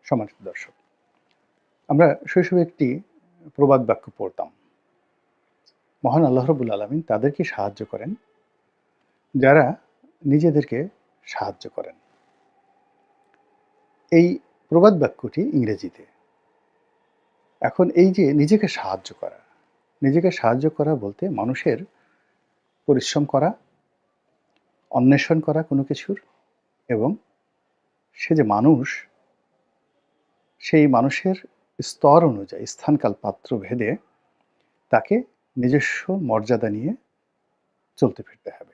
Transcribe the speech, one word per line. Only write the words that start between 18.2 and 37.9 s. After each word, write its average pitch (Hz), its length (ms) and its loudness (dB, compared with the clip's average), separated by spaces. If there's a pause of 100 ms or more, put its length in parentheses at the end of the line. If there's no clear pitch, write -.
নিজেকে 156 360 2
সাহায্য - 460 -8
করা, - 240 -14 (640)
নিজেকে 165 280 2
সাহায্য 120 400 0
করা 151 240 -2
বলতে 110 340 -8
মানুষের 127 500 -4 (1080)
পরিশ্রম 143 380 0
করা, 147 280 -2 (1400)
অন্বেষণ 139 500 2
করা 156 220 -2
কোনো 139 220 -2
কিছুর, 165 360 -8 (680)
এবং 123 280 -2 (960)
সে - 220 -4
যে 151 80 2
মানুষ, 120 640 2 (1500)
সেই 151 280 4
মানুষের 139 480 0 (480)
স্তর 147 420 4
অনুযায়ী 104 420 -4
স্থানকাল 135 540 -2
পাত্র - 380 -8
ভেদে 120 380 -6 (920)
তাকে - 320 0 (340)
নিজস্ব 135 580 -2
মর্যাদা 113 560 -2
নিয়ে 123 240 -6 (1040)